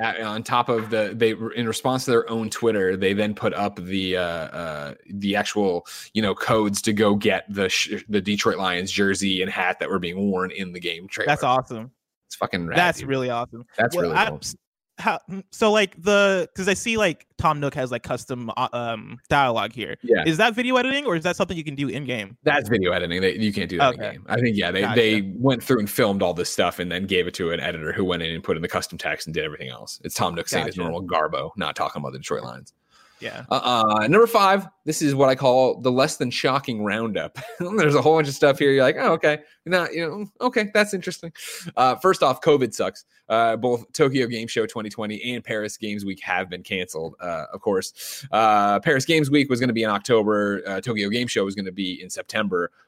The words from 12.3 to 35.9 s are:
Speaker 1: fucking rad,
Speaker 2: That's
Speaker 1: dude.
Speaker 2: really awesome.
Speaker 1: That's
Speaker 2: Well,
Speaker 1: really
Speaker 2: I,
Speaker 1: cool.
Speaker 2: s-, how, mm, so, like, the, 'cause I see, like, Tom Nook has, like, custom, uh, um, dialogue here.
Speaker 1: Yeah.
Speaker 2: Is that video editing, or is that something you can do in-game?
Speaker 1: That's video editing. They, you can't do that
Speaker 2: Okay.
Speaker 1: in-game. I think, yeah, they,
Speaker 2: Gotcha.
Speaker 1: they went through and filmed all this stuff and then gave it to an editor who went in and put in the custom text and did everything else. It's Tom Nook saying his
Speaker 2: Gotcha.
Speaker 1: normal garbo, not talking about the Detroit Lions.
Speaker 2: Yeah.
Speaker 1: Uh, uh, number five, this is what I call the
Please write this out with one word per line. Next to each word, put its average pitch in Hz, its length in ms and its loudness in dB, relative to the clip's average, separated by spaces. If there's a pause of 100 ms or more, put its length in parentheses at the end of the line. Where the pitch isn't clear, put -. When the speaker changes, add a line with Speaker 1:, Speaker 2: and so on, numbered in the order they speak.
Speaker 1:
fucking - 300 -4
rad, 160 140 -4
Speaker 2:
That's 175 220 0
Speaker 1:
dude. 135 80 -8
Speaker 2:
really 131 200 -2
awesome. 117 360 -6 (120)
Speaker 1:
That's 120 180 0
Speaker 2:
Well, 175 100 0
Speaker 1:
really 165 100 -2
Speaker 2:
I, 214 140 2
Speaker 1:
cool. 151 120 -8
Speaker 2:
s-, - 140 -10 (440)
how, 175 200 -2 (100)
mm, 190 220 -12
so, 220 200 2
like, 208 300 2
the, 196 540 4
'cause 190 120 -4
I 202 60 4
see, 226 240 -2
like, 190 300 0 (100)
Tom 151 220 2
Nook 143 160 -2
has, 131 160 -4
like, 120 100 -4
custom, 123 560 -6
uh, 127 160 0
um, 117 460 -6 (100)
dialogue 120 420 2
here. 104 300 -8
Speaker 1:
Yeah. - 240 4
Speaker 2:
Is 160 120 2
that 220 180 2
video 247 200 0
editing, 262 300 0
or 202 100 0
is 160 80 -2
that 175 120 -2
something 185 200 -2
you 165 80 -6
can 147 120 -8
do 139 120 -2
in-game? 117 540 -6
Speaker 1:
That's 143 260 2
video 98 260 2
editing. 87 280 -2
They, 95 160 2
you 107 160 0
can't 92 160 -4
do 90 80 -2
that 131 160 4
Speaker 2:
Okay. 107 140 -8
Speaker 1:
in-game. - 200 -12
I 110 140 0
think, 113 160 2
yeah, 90 140 0
they, 92 100 0
Speaker 2:
Gotcha. 110 180 2
Speaker 1:
they 110 220 4 (140)
went 123 280 2
through 123 180 2
and 101 60 -2
filmed 101 360 2
all 87 100 2
this 85 180 -4
stuff 90 280 0
and 87 120 -4
then 92 140 -4
gave 90 220 2
it 90 80 -6
to 82 160 -2
an 85 80 -2
editor 80 340 -4
who 98 100 -2
went 87 200 0
in 82 100 -4
and 82 100 -8
put 87 120 -2
in 80 80 -4
the 85 40 -4
custom - 300 -6
text - 300 -6
and 80 80 -8
did 78 80 -2
everything 76 260 -10
else. 57 340 -16
It's - 120 -10
Tom 90 180 -2
Nook 82 160 -6
saying - 160 -2
his 92 120 -8
Speaker 2:
Gotcha. 85 120 -4
Speaker 1:
normal 87 180 -6
garbo, 78 500 -2
not 76 180 -6
talking 78 260 -4
about 65 120 -8
the 65 40 -12
Detroit 62 240 -6
Lions. 60 320 -14 (460)
Speaker 2:
Yeah. 113 300 -12
Speaker 1:
Uh, 120 340 0 (160)
uh, 107 80 2
number 214 200 8
five, 196 400 4 (180)
this 156 160 -4
is 143 140 2
what 135 120 6
I 131 60 6
call 127 480 4
the 127 100 2